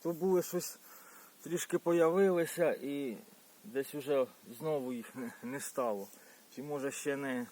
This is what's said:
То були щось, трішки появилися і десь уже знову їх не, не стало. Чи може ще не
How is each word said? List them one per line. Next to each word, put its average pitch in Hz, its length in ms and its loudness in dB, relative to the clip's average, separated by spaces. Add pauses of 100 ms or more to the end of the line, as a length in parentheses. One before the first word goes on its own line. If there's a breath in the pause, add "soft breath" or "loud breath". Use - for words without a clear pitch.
То 170 100 0
були 175 320 4
щось, - 340 -4 (640 loud breath)
трішки 170 360 -2
появилися 170 920 4
і 139 460 -4 (460)
десь 131 320 -4
уже 135 320 0 (320)
знову 139 340 -2
їх 117 220 -10
не, 123 180 -8 (100)
не 127 160 -8
стало. 107 480 -2 (480 loud breath)
Чи 127 80 -8
може 139 280 -4
ще 139 240 -2
не 131 360 -4